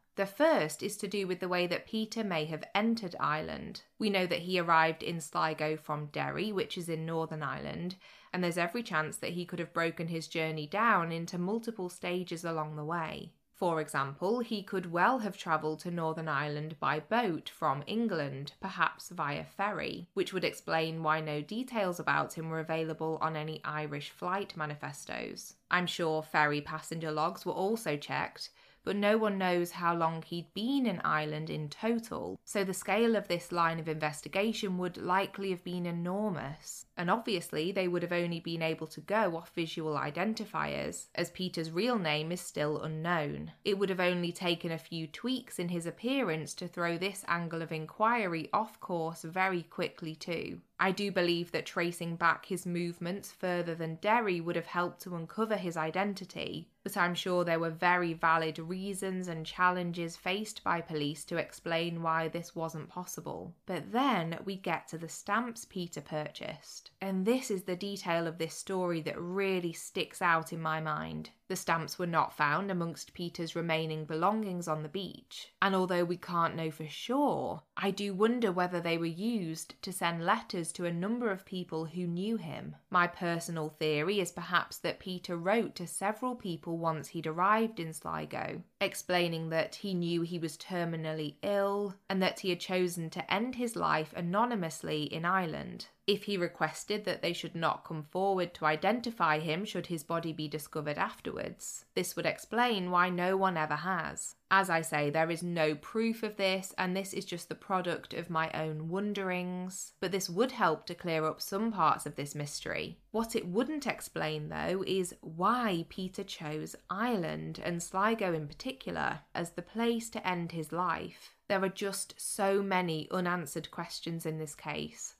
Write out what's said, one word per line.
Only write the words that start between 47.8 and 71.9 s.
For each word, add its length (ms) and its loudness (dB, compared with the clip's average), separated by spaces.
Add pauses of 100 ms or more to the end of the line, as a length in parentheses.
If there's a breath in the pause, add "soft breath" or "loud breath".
off 280 0
course 420 -2
very 400 2
quickly 520 -4
too. 460 -4 (180)
I 120 6
do 220 0
believe 400 4
that 120 0
tracing 520 -2
back 300 4
his 200 -2
movements 640 -2
further 440 0
than 260 -4
Derry 400 4
would 160 0
have 100 0
helped 360 -2
to 120 -6
uncover 420 0
his 200 -2
identity, 920 -2 (140)
but 140 -4
I'm 180 4
sure 300 2
there 160 4
were 100 2
very 440 4
valid 440 4
reasons 720 -4
and 180 -4
challenges 720 2
faced 480 -4
by 160 2
police 460 -2
to 100 -2
explain 640 -2
why 240 2
this 300 -6
wasn't 320 -6
possible. 640 -8 (100)
But 280 -4
then 520 2
we 120 -4
get 320 -2
to 100 -8
the 100 -8
stamps 560 -2
Peter 360 -6
purchased, 880 -8 (100)
and 240 0
this 240 4
is 140 0
the 140 -2
detail 500 -2
of 120 -4
this 160 -4
story 480 0
that 180 -4
really 520 0
sticks 480 -6
out 320 4
in 80 -6
my 200 0
mind. 500 -4 (180)
The 80 -2
stamps 420 0